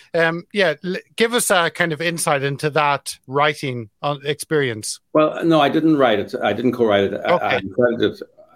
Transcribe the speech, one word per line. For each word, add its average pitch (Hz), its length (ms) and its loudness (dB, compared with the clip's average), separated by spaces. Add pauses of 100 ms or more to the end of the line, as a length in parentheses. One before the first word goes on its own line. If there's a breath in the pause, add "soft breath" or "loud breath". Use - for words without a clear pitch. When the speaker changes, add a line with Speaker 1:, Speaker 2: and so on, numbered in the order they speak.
(120)
Speaker 1:
Um, 165 400 0
yeah, 180 220 0 (100)
l-, 185 120 -4 (200)
give 226 160 0
us 240 180 -2
a 170 200 2
kind 170 240 -2
of 143 80 -8
insight 160 400 0
into 139 260 -4
that 143 580 -2
writing, 135 600 -2 (140)
uh, 147 220 -4
experience. 143 760 -4 (140)
Speaker 2:
Well, 156 280 2
no, 160 200 4
I 143 80 4
didn't 156 260 2
write 120 220 4
it. 98 240 -6
I 107 100 2
didn't 120 200 0
co-write 101 320 2
it. 95 200 -2
I, - 80 0
Speaker 1:
Okay. - 140 0
Speaker 2:
I 123 160 -2 (120)
credited 113 380 2
it - 100 -16 (340)